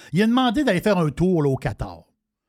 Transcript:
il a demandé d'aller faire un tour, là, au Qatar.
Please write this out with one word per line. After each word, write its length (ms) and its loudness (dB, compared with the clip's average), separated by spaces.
il 100 2
a 40 2
demandé 380 2
d'aller 160 2
faire 180 2
un 120 0
tour, 320 0
là, 80 2
au 60 0
Qatar. 480 -10